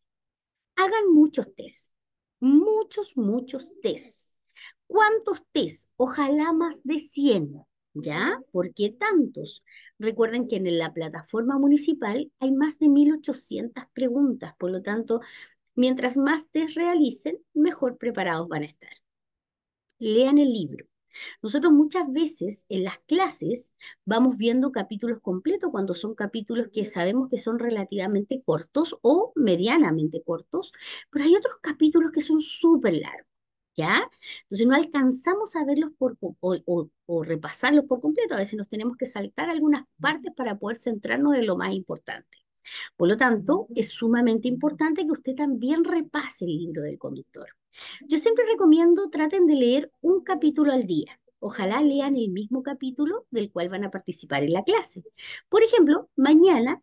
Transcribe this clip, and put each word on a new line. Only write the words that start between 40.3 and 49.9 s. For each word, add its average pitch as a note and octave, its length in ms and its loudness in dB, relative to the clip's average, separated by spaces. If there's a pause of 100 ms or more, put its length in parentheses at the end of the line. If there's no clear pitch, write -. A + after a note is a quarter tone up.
para A3 220 -6
poder A3 200 -8
centrarnos B3 580 0
en A#3 100 0
lo F#3 100 -2
más F#3 160 -4
importante. - 640 -10 (580)
Por F3 120 2
lo G#3+ 80 2
tanto, B3+ 580 0
es A#3 140 -2
sumamente A#3 600 0
importante D4+ 560 -2
que D#4 80 -2
usted - 220 -6
también C#4+ 500 -2
repase D#4+ 600 -4
el E3+ 120 -4
libro D#3+ 260 -8
del D3 160 -10
conductor. - 500 -14 (580)
Yo D4+ 120 0
siempre A4+ 320 4
recomiendo, E4+ 600 6
traten E4 360 2
de D4+ 80 6
leer C4 460 2